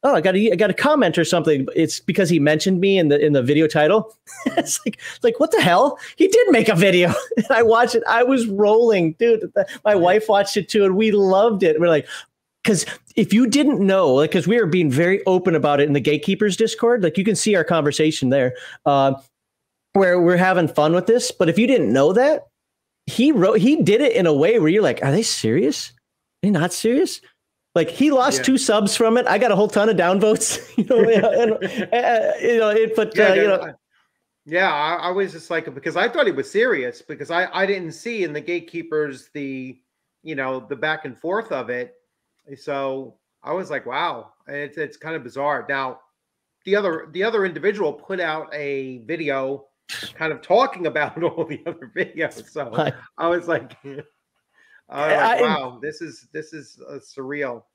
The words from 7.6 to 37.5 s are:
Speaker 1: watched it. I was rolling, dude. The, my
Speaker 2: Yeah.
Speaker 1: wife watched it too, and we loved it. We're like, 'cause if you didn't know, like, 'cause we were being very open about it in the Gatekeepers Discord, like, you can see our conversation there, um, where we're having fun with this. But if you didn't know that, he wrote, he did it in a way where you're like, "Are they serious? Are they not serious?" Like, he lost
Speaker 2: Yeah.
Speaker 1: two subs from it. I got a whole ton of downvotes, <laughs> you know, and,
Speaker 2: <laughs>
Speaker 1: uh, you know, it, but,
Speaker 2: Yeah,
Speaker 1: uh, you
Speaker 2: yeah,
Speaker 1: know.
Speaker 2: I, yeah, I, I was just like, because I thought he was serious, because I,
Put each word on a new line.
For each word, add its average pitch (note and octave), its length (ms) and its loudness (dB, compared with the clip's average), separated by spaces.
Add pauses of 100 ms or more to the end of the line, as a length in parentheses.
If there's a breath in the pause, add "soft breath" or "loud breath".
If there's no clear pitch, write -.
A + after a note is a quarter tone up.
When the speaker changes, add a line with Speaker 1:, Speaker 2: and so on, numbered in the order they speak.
Speaker 1:
watched A#3 320 2
it. A3+ 120 0
I A#3 160 2
was B3 240 0
rolling, G#3 720 2
dude. A#3 220 2 (120)
The, F#3+ 140 0 (180 loud breath)
my G#3+ 80 2
Speaker 2:
Yeah. G3 60 2
Speaker 1:
wife G3 300 2
watched G3+ 280 0
it F3 120 -6
too, G3+ 160 2
and F#3 100 2
we A3 160 2
loved G3 520 2
it. D#3 160 2
We're E3+ 100 2
like, D3+ 180 0 (560 loud breath)
'cause G3+ 220 0 (300 loud breath)
if G3+ 180 0
you A#3+ 140 4
didn't C4 380 2
know, F#3+ 280 2
like, D3 180 2
'cause E3+ 160 0
we A3+ 120 2
were G#3+ 80 2
being D#3+ 240 2
very F3 340 0
open F#3 300 2
about D3 260 2
it D3 60 2
in D3 60 0
the C#3+ 60 2
Gatekeepers F#3 580 0
Discord, A3+ 460 0
like, D#3+ 140 0
you G3 60 -2
can G3+ 120 0
see G#3+ 200 0
our E3 80 2
conversation D#3 680 0
there, B2+ 260 0 (300 loud breath)
um, C3+ 300 2 (760)
where F3+ 280 4
we're F3 160 4
having F3+ 300 2
fun D#3 260 2
with F3+ 140 0
this. A#3 240 0
But E3+ 180 0
if - 100 0
you A#3 80 2
didn't E3+ 240 2
know C#3 220 4
that, C#4 340 0 (600)
he C4+ 240 2
wrote, F#3+ 280 2
he C4+ 220 4
did G3+ 200 2
it C#4+ 120 2
in F#3 140 2
a D#3 60 4
way F3+ 260 2
where D#3 100 2
you're G#3 140 2
like, A#2+ 200 -2
"Are C#3 80 0
they G3+ 120 0
serious? F#3 680 -2
Are - 20 -20 (500)
they G3 80 2
not F3+ 220 0
serious?" C4 480 -2 (540 soft breath)
Like, E3 140 0
he D4 220 0
lost C4 280 2
Speaker 2:
Yeah. - 40 -6
Speaker 1:
two C4 140 2
subs G#3 380 0
from A3+ 220 2
it. B3 100 0
I F#3+ 100 2
got A#3 140 2
a G3 40 4
whole G#3 120 2
ton G#3 220 2
of G3+ 80 0
downvotes, G3 600 0 (140)
<laughs> - 40 -2
you A3+ 80 0
know, A#3+ 160 2
and, A3 520 2
Speaker 2:
<laughs> G3 400 -6
Speaker 1:
uh, A#3+ 380 0 (100)
you A#3 180 0
know, G#3+ 100 0
it, A3 260 0
but, G#3+ 200 -2
Speaker 2:
Yeah, G#3 140 4
Speaker 1:
uh, F#3+ 40 4
you G3+ 80 2
Speaker 2:
yeah, G#3 60 2
Speaker 1:
know. F#3 140 2
Speaker 2:
I, D#3+ 100 -12 (720)
yeah, F3 280 0
I, D3+ 200 -2 (140)
I F3+ 40 -4
was F#3+ 200 -4
just D#3+ 200 -20
like, D#3+ 240 -6
because D#3+ 200 -8
I G#3 140 0
thought C4+ 160 0
he F#3+ 60 0
was C3+ 180 -6
serious, F#3 520 -2
because C#3+ 300 -16
I, F3 220 -2